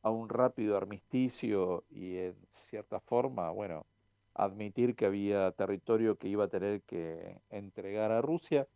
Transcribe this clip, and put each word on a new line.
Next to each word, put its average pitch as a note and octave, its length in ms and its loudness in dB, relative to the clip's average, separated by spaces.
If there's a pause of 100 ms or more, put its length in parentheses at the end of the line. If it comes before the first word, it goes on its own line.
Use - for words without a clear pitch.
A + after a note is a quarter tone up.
a A2 80 2
un A2+ 180 -2
rápido A#2 480 2
armisticio G2 1120 0
y, F#2 280 -8
en F2+ 180 -6 (160)
cierta - 480 -10
forma, A#2+ 520 0
bueno, F#2 340 -6 (480)
admitir G#2 640 0
que A2 100 0
había G2+ 480 2
territorio G#2+ 640 2
que G2 100 -8
iba G#2 160 2
a F#2+ 60 0
tener G2+ 320 -2
que F2 580 -8 (100)
entregar G2+ 600 -4
a A2+ 100 4
Rusia. D3 540 0